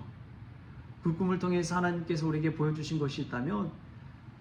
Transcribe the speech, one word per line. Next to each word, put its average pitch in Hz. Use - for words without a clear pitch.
그 165
꿈을 185
통해서 180
하나님께서 170
우리에게 156
보여주신 151
것이 143
있다면 156